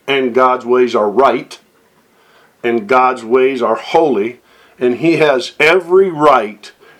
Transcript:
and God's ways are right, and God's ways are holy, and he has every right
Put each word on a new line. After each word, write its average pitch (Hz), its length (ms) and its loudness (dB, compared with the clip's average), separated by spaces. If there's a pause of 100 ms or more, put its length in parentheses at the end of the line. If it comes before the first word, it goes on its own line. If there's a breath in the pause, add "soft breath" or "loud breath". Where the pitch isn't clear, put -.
and 131 260 -2
God's 127 320 0
ways 123 300 2
are 107 120 0
right, 123 520 -2 (1040 soft breath)
and 117 240 -2
God's 127 360 0
ways 131 380 0
are 113 140 0
holy, 123 640 -2 (360 soft breath)
and 123 200 -2
he 165 220 0
has 139 420 0
every 180 500 2
right 135 600 0 (280 soft breath)